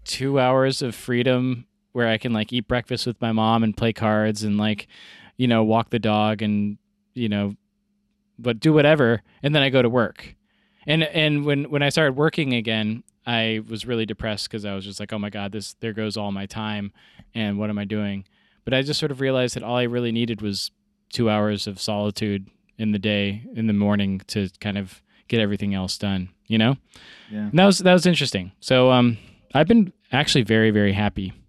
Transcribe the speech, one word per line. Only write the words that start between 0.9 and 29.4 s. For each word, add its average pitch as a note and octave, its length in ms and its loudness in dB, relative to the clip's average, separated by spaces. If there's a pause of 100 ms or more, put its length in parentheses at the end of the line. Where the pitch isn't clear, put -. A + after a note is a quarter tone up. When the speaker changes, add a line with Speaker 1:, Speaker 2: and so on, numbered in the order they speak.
Speaker 1:
freedom B2+ 720 0 (260)
where A#2 160 0
I A2 100 2
can, B2 140 -4
like, G#2+ 200 -2
eat A#2+ 140 -4
breakfast B2 400 -4
with A#2+ 140 -6
my A2+ 120 0
mom A2+ 300 2
and G#2+ 140 0
play A2+ 160 0
cards G#2+ 500 0
and, G#2 160 0
like, G#2+ 280 -2 (500)
you B2+ 100 0
know, A2+ 180 4
walk A2 260 2
the A#2+ 80 0
dog G#2+ 440 0
and, G#2 360 -2 (360)
you A#2 140 -4
know, G2+ 260 -2 (840)
but A#2 220 -4
do D#3+ 120 4
whatever. C#3+ 500 4 (200)
And D3 120 0
then D3 80 4
I C3+ 60 2
go B2+ 140 4
to A#2 60 4
work. - 460 -2 (520)
And, D#3 160 2
and D3+ 420 0
when, D3 260 -2
when C#3+ 120 -2
I C#3+ 60 2
started C#3 280 0
working D3 380 0
again, A2 480 -2 (240)
I A2+ 420 -2
was A2 180 -10
really A#2 200 -2
depressed G#2 440 -8
'cause G#2 160 -10
I G2+ 80 -6
was F#2+ 100 -8
just G2+ 160 -14
like, G#2 120 -12
"Oh G#2+ 60 -6
my G2+ 120 -8
God, G2+ 220 -8
this, G#2+ 280 -12
there A2+ 140 -6
goes G#2+ 240 -6
all G#2 120 -4
my G2 140 -6
time. G#2+ 480 -8 (420)
And G#2 240 -4
what G#2+ 120 -4
am G#2 80 -6
I G2+ 80 -6
doing?" G2+ 380 -6 (400)
But C3 100 -4
I C3 80 2
just C#3+ 180 -4
sort D3+ 100 -2
of C3 100 -8
realized C3 360 0
that - 60 -10
all A#2+ 140 -4
I B2 80 0
really A#2+ 280 -2
needed A2+ 300 -2
was G2+ 280 -6 (400)
two A2+ 200 0
hours G#2 360 0
of G2 140 -10
solitude G#2 680 -4 (280)
in G#2+ 160 -2
the G#2 60 0
day, G2+ 440 -2 (120)
in A2+ 120 -2
the G#2+ 60 2
morning, G2+ 560 2
to G2 220 -4 (100)
kind G2+ 160 -4
of F#2+ 240 -10 (280)
get A#2 120 2
everything G2+ 340 0
else F#2 220 -4
done, F#2+ 320 -4 (200)
you A2 100 2
know? B2 180 4 (540)
Speaker 2:
Yeah. G#2 180 -6
Speaker 1:
And D3 100 0
that F#3+ 80 8
was, F#3 120 6
that F3+ 160 6
was E3+ 100 4
interesting. C#3 560 0
So, B2+ 300 6
um, A#2+ 260 4 (380)